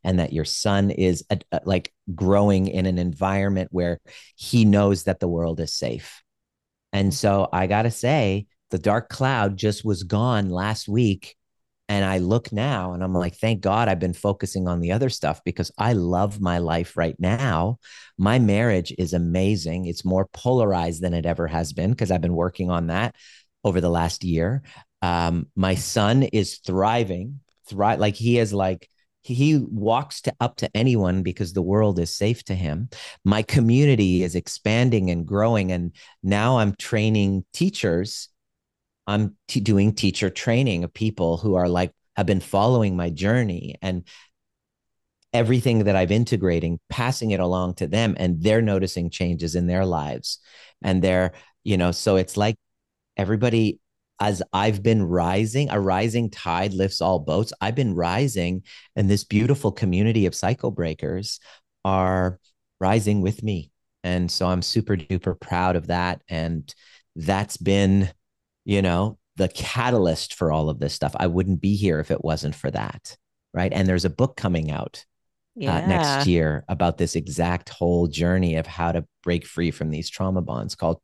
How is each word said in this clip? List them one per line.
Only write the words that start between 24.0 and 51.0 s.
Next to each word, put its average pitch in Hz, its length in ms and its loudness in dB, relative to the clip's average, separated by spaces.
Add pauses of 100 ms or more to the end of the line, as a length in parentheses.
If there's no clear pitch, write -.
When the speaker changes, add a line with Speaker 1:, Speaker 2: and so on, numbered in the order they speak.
Speaker 1:
year. 90 400 0 (400)
Um, 85 520 0
my 92 200 2
son 113 480 2
is 104 340 -2
thriving, 101 840 -2 (280)
thri-, 101 280 0
like, 101 180 0
he 120 240 2
is, 107 120 0
like, 95 380 -2 (320)
he, 127 140 -6
he 147 240 4
walks 113 640 -2
to, - 180 -4
up 120 180 0
to - 180 -4
anyone 104 460 2
because 87 320 -4
the 98 80 0
world 98 380 2
is 85 160 -2
safe 113 300 -2
to 98 100 -4
him. 90 340 -4 (340)
My 107 200 4
community 113 800 4
is 85 100 -2
expanding 107 800 0
and 85 160 -2
growing. 101 440 2
And 87 200 -2 (320)
now 104 340 2
I'm 104 160 4
training 104 800 0
teachers. 101 760 -2 (760)
I'm 104 280 0 (120)
t-, - 120 -2
doing 101 340 4
teacher 98 380 0
training 117 520 0
of 87 80 -6
people 92 460 -2
who 98 160 0
are, 90 160 2
like, 87 220 0 (240)
have 101 100 -2
been 95 140 2
following 104 560 2
my 87 160 -2
journey 98 720 -2
and 92 240 -6 (1300)
everything 117 500 4
that 98 120 4
I've 92 160 2
integrating, 87 680 0 (100)
passing 120 420 -2
it 95 80 0
along 90 360 -2
to 82 120 -4
them, 104 300 0
and 87 240 0
they're 107 200 4
noticing 92 480 0
changes 85 460 -2
in 87 120 0
their 92 180 0
lives. 73 540 -4 (420)
And 92 200 0